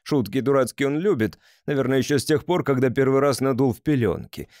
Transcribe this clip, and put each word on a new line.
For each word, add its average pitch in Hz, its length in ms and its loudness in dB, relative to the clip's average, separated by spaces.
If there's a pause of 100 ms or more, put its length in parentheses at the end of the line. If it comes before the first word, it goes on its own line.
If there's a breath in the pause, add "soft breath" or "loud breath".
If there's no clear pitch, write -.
Шутки 131 300 -2
дурацкие 135 480 0
он 143 100 -2
любит, 156 400 0 (300 soft breath)
наверное, 135 320 0
еще 139 180 0
с 123 80 -2
тех 151 180 0
пор, 175 200 -2
когда 131 260 0
первый 135 300 2
раз 139 220 2
надул 131 320 0
в - 100 -16
пеленки. 117 640 -2 (100)